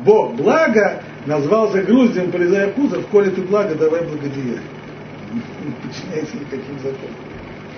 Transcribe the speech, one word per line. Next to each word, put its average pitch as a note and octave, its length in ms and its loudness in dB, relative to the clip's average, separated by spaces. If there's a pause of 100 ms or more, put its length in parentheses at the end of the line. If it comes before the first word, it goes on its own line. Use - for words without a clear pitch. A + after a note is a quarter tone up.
Бог G#3+ 320 6
благо!» A#3 680 4 (240)
назвался F#3 560 2
груздем, F#3+ 480 4
полезая F3+ 380 2
в - 40 -4
кузов, A3 380 0
коли G3+ 180 6
ты F#3 120 0
благо, F#3 340 0
давай D#3+ 260 2
благодеяние. C3+ 600 -6 (1000)
Не D3 80 -6 (120)
подчиняется D3 540 -8
никаким C#3 400 -10
законам. C3 380 -8 (640)